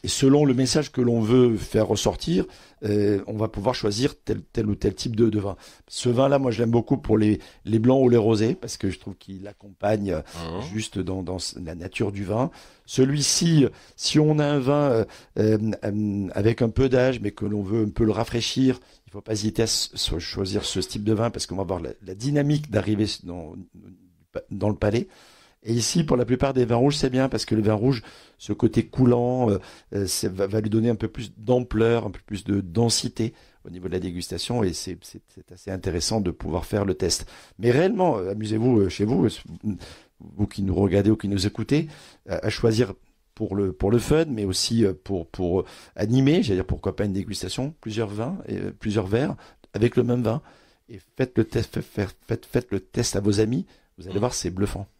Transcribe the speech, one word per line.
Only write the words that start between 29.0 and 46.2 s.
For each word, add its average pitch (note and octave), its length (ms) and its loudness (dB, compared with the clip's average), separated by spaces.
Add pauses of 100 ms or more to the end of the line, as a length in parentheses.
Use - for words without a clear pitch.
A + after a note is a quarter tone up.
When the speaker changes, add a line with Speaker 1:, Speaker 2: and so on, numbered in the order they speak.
Speaker 1:
euh, F#2+ 80 0 (360)
euh, G2 120 -2
c'est, F#2+ 260 -4
va, G2 140 -2
va G#2+ 160 0
lui G#2+ 80 -2
donner A2+ 180 2
un A#2 60 2
peu A2 140 -4
plus - 280 -10
d'ampleur, A2+ 680 0
un G2 40 -6
peu - 140 -16
plus G2+ 200 -10
de G2+ 180 0
densité A2+ 720 -2 (320)
au - 40 -16
niveau F#2 180 -12
de F#2 40 -6
la F#2 80 -2
dégustation F2+ 640 -4
et F2+ 80 0
c'est, F2+ 300 -10
c'est, - 180 -20 (140)
c'est - 180 -20
assez F#2+ 180 -14
intéressant F#2+ 520 -2
de F2+ 80 0
pouvoir E2 340 -6
faire G2+ 220 -2
le F#2 80 0
test. - 320 -2 (320)
Mais A2+ 120 2
réellement, F3 460 2
euh, F#2+ 140 -4
amusez-vous, G#2+ 500 2
euh, G2 80 4
chez - 160 -2
vous, C3+ 220 2
euh, - 20 2 (920)
vous - 280 -4
qui - 160 -8
nous F#2+ 120 -2
regardez G2 360 4
ou G#2+ 60 4
qui G2+ 120 -6
nous G2 180 -2
écoutez, C#3+ 420 0 (420)
euh, F2 120 -2
à G2+ 60 -2
choisir A2 460 2 (400)
pour G#2 200 -6
le, G2 200 0
pour G2 160 0
le A#2 80 4
fun, D#3 300 2
mais A2 180 -4
aussi, G#2+ 400 2
euh, F#2 80 0
pour, F2 340 -8
pour F2+ 360 0 (300)
animer, C3+ 480 2